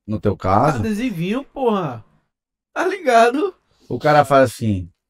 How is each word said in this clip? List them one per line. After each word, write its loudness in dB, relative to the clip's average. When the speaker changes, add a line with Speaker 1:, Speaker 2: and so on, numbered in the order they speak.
Speaker 1:
no -4
teu -2
caso, 0
Speaker 2:
Adesivinho, -4
porra. -4
Tá -4
ligado? 2
Speaker 1:
o -8
cara 4
fala 4
assim, -2